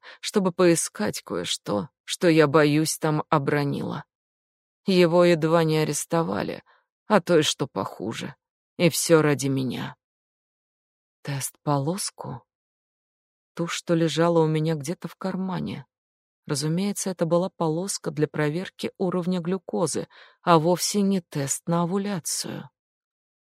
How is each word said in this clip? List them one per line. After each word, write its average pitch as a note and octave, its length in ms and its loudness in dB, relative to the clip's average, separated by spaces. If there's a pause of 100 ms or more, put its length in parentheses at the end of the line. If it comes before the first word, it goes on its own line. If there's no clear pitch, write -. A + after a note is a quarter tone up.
(220)
чтобы F#3 320 0
поискать F3+ 680 2
кое-что, G2 680 -6 (160)
что, - 240 0
я D#3 180 6
боюсь, D3+ 500 2
там D#3 320 -2
обронила. C#3+ 760 -2 (800)
Его F3 400 6
едва E3 400 4
не D#3 140 2
арестовали, E3 840 -2 (440)
а G#3+ 120 4
то F3 200 4
и - 20 6
что - 260 -2
похуже. - 680 -8 (440)
И F3 120 4
всё - 320 4
ради C#3 260 0
меня". C3+ 500 -4 (1200)
Тест-полоску? C#3+ 1200 -6 (1120)
Ту, E3+ 120 -4
что - 260 -4
лежала E3 460 2
у D#3+ 80 4
меня D#3 280 0
где-то D#3 340 -8
в - 80 -20
кармане. F#3 680 -6 (640)
Разумеется, E3 600 -2
это F3 160 -2
была F3 220 2
полоска E3+ 600 -4
для D3 180 0
проверки D3+ 680 -4
уровня F3+ 420 -2
глюкозы, F3 680 -4 (340)
а E3+ 160 6
вовсе F3 440 0
не G3 200 2
тест - 460 -6
на E3+ 160 0
овуляцию. G3 880 -6 (760)